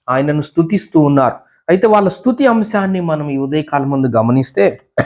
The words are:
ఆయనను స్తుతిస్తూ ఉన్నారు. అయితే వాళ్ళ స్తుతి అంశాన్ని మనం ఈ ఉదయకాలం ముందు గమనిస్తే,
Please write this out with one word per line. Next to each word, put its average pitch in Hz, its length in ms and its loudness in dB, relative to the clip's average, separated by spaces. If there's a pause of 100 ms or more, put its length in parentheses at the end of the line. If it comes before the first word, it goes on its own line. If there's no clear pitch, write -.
ఆయనను 143 320 -2
స్తుతిస్తూ 165 580 -2
ఉన్నారు. 139 360 2 (340)
అయితే 190 180 2
వాళ్ళ 208 200 2
స్తుతి 254 380 0
అంశాన్ని 208 560 0
మనం 156 280 -4
ఈ 139 80 -4
ఉదయకాలం 139 520 -2
ముందు 135 180 0
గమనిస్తే, 123 720 0 (260)